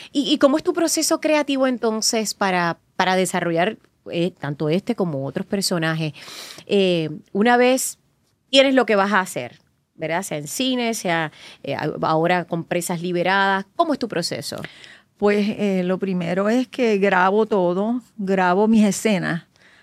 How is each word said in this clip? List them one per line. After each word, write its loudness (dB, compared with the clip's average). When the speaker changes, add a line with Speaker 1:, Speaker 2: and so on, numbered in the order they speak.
Speaker 1:
¿Y, -2
y 2
cómo 4
es -4
tu 0
proceso 0
creativo, 0
entonces, -2
para, 0
para 0
desarrollar 0
eh, -2
tanto -4
este -2
como -4
otros -6
personajes. -2
Eh, 2
una 4
vez 2
tienes 6
lo 4
que 2
vas 2
a 4
hacer, -8
¿verdad? -4
Sea -8
en -10
cine, -2
sea, -2
eh, -6
a-, -4
ahora 2
con -4
presas -4
liberadas. 0
¿Cómo 0
es -4
tu -4
proceso? -6
Speaker 2:
Pues, 2
eh, 0
lo 0
primero -2
es 0
que 0
grabo 4
todo, 0
grabo 2
mis 6
escenas, 0